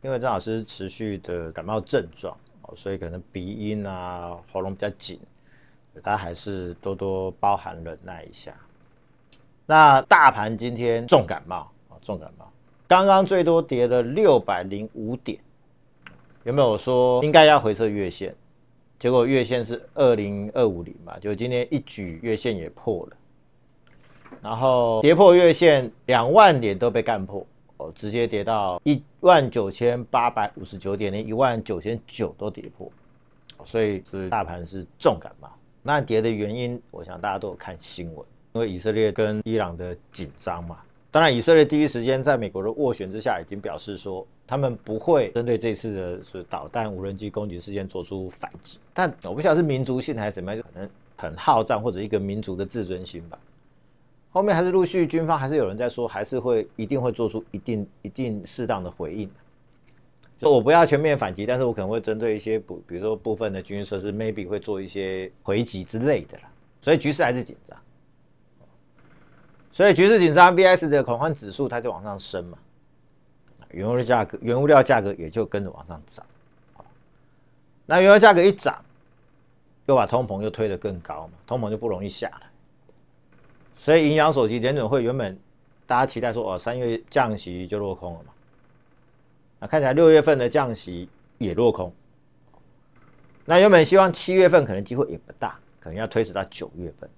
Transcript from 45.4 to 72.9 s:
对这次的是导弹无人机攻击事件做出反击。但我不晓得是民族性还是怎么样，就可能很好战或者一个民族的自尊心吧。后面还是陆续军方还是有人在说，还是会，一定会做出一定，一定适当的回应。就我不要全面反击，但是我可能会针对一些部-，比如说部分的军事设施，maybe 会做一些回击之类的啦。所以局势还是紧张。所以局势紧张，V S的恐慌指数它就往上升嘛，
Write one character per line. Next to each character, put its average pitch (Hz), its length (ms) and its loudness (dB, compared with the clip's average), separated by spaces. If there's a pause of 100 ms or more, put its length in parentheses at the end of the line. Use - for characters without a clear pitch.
对 120 120 0
这 113 160 -4
次 107 200 -8
的 90 300 -8
是 - 260 -16
导 76 200 -10
弹 113 200 -6
无 95 140 -10
人 98 100 -8
机 101 160 -10
攻 104 200 -8
击 87 100 -12
事 98 140 -16
件 98 120 -8
做 95 160 -10
出 92 280 -10
反 - 200 -14 (140)
击。 - 160 -20 (140)
但 185 200 -2 (100)
我 90 100 -10
不 127 80 -8
晓 170 80 2
得 156 80 4
是 175 40 2
民 135 220 -2
族 123 160 -4
性 131 180 -8
还 107 100 -6
是 104 40 -6
怎 95 100 -12
么 95 140 -8
样， 113 60 -10
就 - 20 -14
可 - 160 -20
能 98 100 -12 (280)
很 82 180 -12
好 113 260 2
战 110 200 -2
或 117 100 -4
者 92 100 -8
一 110 60 -8
个 107 100 -4
民 98 240 -6
族 98 140 -10
的 98 100 -6
自 104 200 -8
尊 92 200 -10
心 87 220 -16
吧。 80 100 -20 (920)
后 190 120 0
面 202 120 0
还 160 60 2
是 180 100 0
陆 185 140 4
续 175 220 0
军 165 180 -2
方 160 100 0
还 135 140 -4
是 151 60 -2
有 127 120 0
人 95 80 -6
在 120 140 -4
说， 117 180 -6
还 104 160 -6
是 127 160 -6
会， 113 360 -2
一 110 100 -8
定 131 160 -4
会 123 100 -2
做 113 160 -4
出 110 220 -6
一 - 80 -12
定， 107 300 -6 (160)
一 208 60 -10
定 110 360 -8
适 120 220 -10
当 101 160 -4
的 87 80 -12
回 80 200 -10
应。 98 160 -10 (1120)
就 151 140 0
我 127 100 4
不 110 80 -2
要 165 160 6
全 143 140 0
面 151 180 0
反 101 160 -4
击， 101 140 -8
但 123 100 0
是 131 60 0
我 120 100 -2
可 107 80 -6
能 95 80 -6
会 110 100 -4
针 110 200 -6
对 113 160 -2
一 104 40 -8
些 110 200 -4
部-， 90 260 -14
比 - 80 -16
如 87 80 -10
说 110 140 -4
部 107 200 -6
分 107 160 -6
的 95 80 -8
军 101 200 -10
事 101 60 -10
设 98 140 -8
施， 101 140 -8
maybe 107 340 -6
会 101 120 -6
做 101 200 -8
一 98 60 -10
些 95 460 -8 (100)
回 104 220 -2
击 98 200 -10
之 - 140 -10
类 123 280 -2
的 - 120 -20
啦。 - 60 -20 (360)
所 147 140 0
以 165 60 2
局 147 120 -4
势 147 120 -2
还 123 100 0
是 123 100 -6
紧 - 220 -18
张。 - 100 -20 (2000)
所 196 180 6
以 185 60 6
局 185 120 6
势 220 120 6
紧 170 120 4
张 180 240 8
，V 185 80 6
S 180 240 4
的 143 160 2
恐 120 140 -2
慌 151 160 -2
指 104 180 -12
数 131 160 -4
它 120 140 -6
就 120 80 -6
往 92 140 -10
上 101 160 -10
升 92 260 -10
嘛， 85 120 -18 (1120)